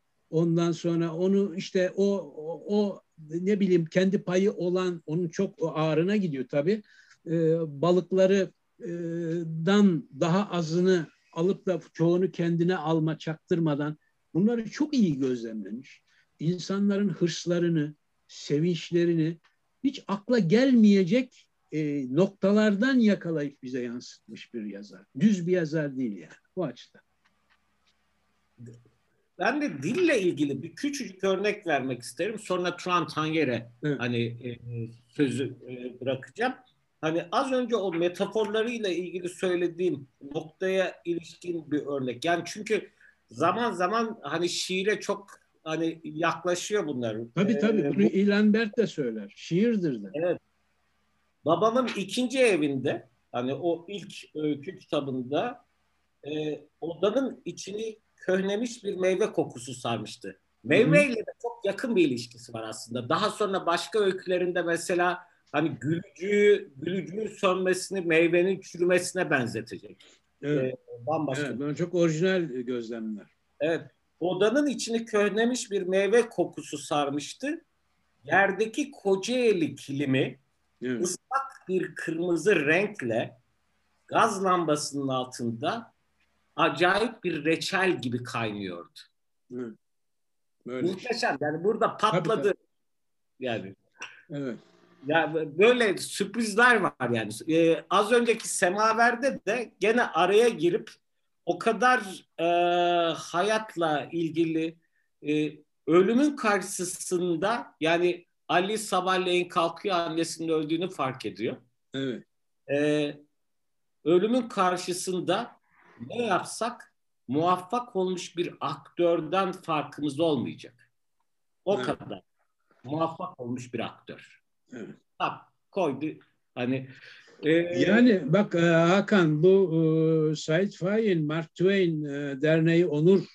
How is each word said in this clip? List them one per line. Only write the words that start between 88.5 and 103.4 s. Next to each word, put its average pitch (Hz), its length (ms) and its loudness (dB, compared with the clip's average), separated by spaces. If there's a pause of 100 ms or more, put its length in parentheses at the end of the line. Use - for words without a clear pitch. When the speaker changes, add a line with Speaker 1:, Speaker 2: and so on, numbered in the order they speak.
Speaker 1:
Evet. 117 180 -8 (920)
Böyle. 127 200 -4
Speaker 2:
Muhteşem. 196 540 -4
Yani 156 220 -2
burada 220 340 0
patladı. 180 300 2
Speaker 1:
Tabii, 220 160 0
tabii. 196 120 2 (840)
Speaker 2:
Yani. 107 360 -6 (540)
Speaker 1:
Evet. 135 280 -6 (500)
Speaker 2:
Ya 156 260 2 (240)
böyle 226 400 4
sürprizler 226 800 2
var 147 360 0
yani. 110 200 -2 (240)
Ee, 165 340 4
az 208 220 4
önceki 233 360 2
Semaver'de 220 1000 2
de - 320 -4
gene 226 240 4
araya 196 460 4
girip 175 420 -2 (540)
o 170 140 -2
kadar, 220 640 0 (120)
e, 165 80 0 (680)
hayatla 170 960 -2